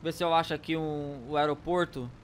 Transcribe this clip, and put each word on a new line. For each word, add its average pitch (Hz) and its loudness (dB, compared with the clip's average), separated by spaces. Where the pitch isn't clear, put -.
Ver 165 -2
se 160 -4
eu 165 4
acho 165 4
aqui 156 -2
um, 147 -4
o 147 0
aeroporto. 147 0